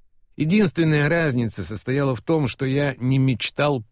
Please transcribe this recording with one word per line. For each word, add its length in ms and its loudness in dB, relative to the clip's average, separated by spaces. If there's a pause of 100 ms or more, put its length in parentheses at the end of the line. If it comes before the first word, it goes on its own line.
(360)
Единственная 720 2
разница 560 -2
состояла 520 -2
в 60 -10
том, 260 0
что 180 -4
я 300 0
не 240 0
мечтал 720 0